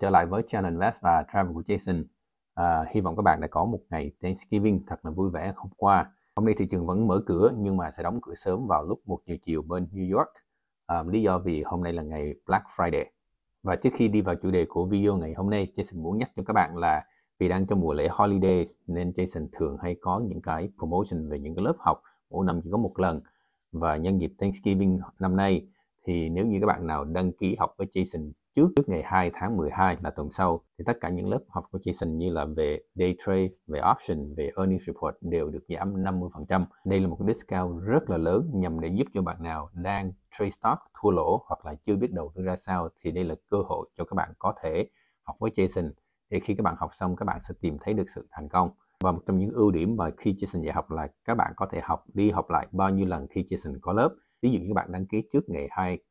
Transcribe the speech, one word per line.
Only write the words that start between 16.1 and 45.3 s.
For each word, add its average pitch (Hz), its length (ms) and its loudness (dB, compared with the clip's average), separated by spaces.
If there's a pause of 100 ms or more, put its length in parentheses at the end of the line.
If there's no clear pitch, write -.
nhắc 123 180 -4
cho 95 100 -4
các - 60 -2
bạn 87 240 2
là 80 280 2 (340)
vì 92 100 2
đang 92 180 2
trong 101 140 2
mùa 80 120 2
lễ 76 180 2
holiday 95 540 4 (220)
nên 90 240 -2
Jason 87 420 -4
thường 73 280 -2
hay 87 200 -4
có 92 280 0
những 82 140 -8
cái 82 360 -4
promotion 82 500 -2
về 73 100 -6
những 76 160 -8
cái 92 100 -2
lớp 147 140 2
học - 240 0 (280)
mỗi - 160 0
năm 85 180 0
chỉ 85 80 -10
có 104 60 0
một - 200 -2
lần. 85 220 0 (520)
Và 80 240 0
nhân 92 240 2
dịp 80 180 -2
Thanksgiving 98 640 2 (180)
năm 95 180 0
nay 98 320 2 (360)
thì 85 240 0
nếu 90 180 0
như 104 140 2
các 104 60 2
bạn 90 200 0
nào 76 180 -2
đăng 87 280 0
ký 95 260 0
học - 180 0
với 95 100 -4
Jason 82 460 -4 (220)
trước, 160 220 6
trước 143 120 4
ngày 85 160 0
hai 90 300 2
tháng 107 220 -2
mười 76 140 0
hai 92 320 4
là 80 80 -6
tuần 76 200 -8
sau 90 300 0 (180)
thì - 60 -10
tất 123 160 -2
cả - 80 -4
những 92 200 -2
lớp 120 200 0
học 85 220 -6
của - 80 -6
Jason 85 380 -4
như 87 140 0
là 80 140 -2
về 76 360 -2 (140)
day 90 240 2
trade, 95 300 2 (180)
về 73 140 -4 (120)
option, 76 420 -4
về 76 220 -4
earnings 95 300 0
report 80 340 -4
đều 82 300 -2
được 76 180 -10
giảm 92 360 -4
năm 95 160 -2
mươi 87 140 -4
phần 76 120 -12
trăm. 92 180 2 (200)
Đây 95 160 2
là 95 80 2
một 82 120 -4
cái 101 140 0
discount 90 480 -4
rất 131 280 2
là 90 60 2
lớn 92 380 2
nhằm 85 260 0
để 80 80 -4
giúp 95 260 0
cho 98 80 0
bạn 85 200 -4
nào 80 300 -8
đang 95 400 -4 (180)
trade 101 200 -2
stock 123 300 -2 (200)
thua 104 100 4
lỗ 85 360 4
hoặc - 200 -6
là 76 80 -8
chưa 101 220 0
biết 120 160 0
đầu 78 220 -6
tư 92 80 -6
ra 90 140 -2
sao 90 320 -2 (120)
thì 82 100 -4
đây 90 140 -2
là 80 100 -2 (160)
cơ 104 60 2 (100)
hội 82 280 -4
cho 85 100 -6
các 90 100 -8
bạn 85 240 -2
có 101 240 -2
thể 85 240 -2 (360)
học - 160 -14